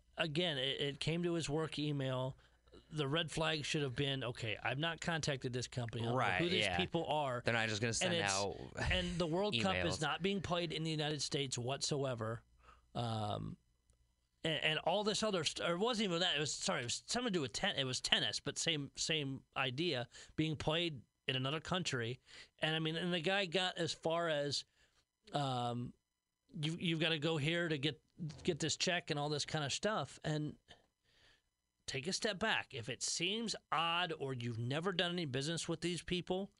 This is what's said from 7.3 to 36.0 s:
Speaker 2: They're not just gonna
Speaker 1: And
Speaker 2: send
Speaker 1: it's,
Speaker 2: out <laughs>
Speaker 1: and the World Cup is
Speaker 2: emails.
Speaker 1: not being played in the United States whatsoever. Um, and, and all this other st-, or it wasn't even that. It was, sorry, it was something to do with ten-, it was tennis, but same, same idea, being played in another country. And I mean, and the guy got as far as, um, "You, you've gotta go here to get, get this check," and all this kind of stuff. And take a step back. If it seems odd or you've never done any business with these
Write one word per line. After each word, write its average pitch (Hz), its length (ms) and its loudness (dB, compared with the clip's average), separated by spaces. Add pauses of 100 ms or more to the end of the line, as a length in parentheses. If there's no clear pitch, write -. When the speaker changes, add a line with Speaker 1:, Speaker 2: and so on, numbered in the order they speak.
Speaker 2:
They're 117 120 4
not 113 140 4
just 104 120 0
gonna 120 80 4
Speaker 1:
And 110 60 0
Speaker 2:
send - 200 2
Speaker 1:
it's, 98 180 4
Speaker 2:
out 98 240 0 (180)
<laughs> - 160 0
Speaker 1:
and 180 260 0
the 175 80 2
World 180 360 2
Cup 95 240 2
is 92 120 0
Speaker 2:
emails. 143 40 -2
Speaker 1:
not 151 200 0
being 196 200 2
played 175 320 -2
in 156 100 -2
the 160 80 0
United 151 320 0
States 139 340 -2
whatsoever. 123 840 -2 (520)
Um, 107 600 -2 (880)
and, 160 200 0
and 156 160 2
all 196 260 2
this 208 180 0
other 190 220 0
st-, - 220 -2
or 170 60 2
it 175 60 -2
wasn't 220 300 0
even 170 100 2
that. 175 160 2
It 143 40 2
was, 151 140 0
sorry, 170 280 0
it - 40 -2
was - 220 -2
something 247 260 0
to 180 60 2
do - 20 2
with 131 120 -2
ten-, 196 240 0
it 135 80 0
was 127 160 -2
tennis, 139 400 0
but - 180 -4
same, 147 380 -2
same 139 420 -2 (180)
idea, 131 500 0 (280)
being 156 220 2
played 160 420 0 (300)
in 131 80 0
another 135 240 0
country. 127 580 -2 (420)
And 156 140 2
I 160 40 0
mean, 160 180 0
and 175 160 0
the 175 80 0
guy 190 240 2
got 185 340 0
as 165 140 0
far 170 360 0
as, 143 360 0 (680)
um, 123 600 0 (680)
"You, 156 160 0
you've 165 220 2
gotta 160 200 2
go 160 180 2
here 170 320 2
to 156 80 0
get, 143 240 -2 (420)
get 165 160 0
this 160 160 2
check," 175 360 0
and 151 60 2
all 147 120 0
this 147 160 0
kind 156 180 -2
of 135 80 -2
stuff. 208 540 -2
And 151 300 0 (1300)
take 135 200 -4
a 196 60 -2
step 202 260 -2
back. 185 320 2
If 110 180 -6
it - 140 -4
seems 202 520 -2 (160)
odd 170 460 2
or 135 160 -2
you've 120 260 -4
never 143 340 0
done 175 180 2
any 175 140 0
business 139 420 -2
with 165 140 -2
these 175 200 -2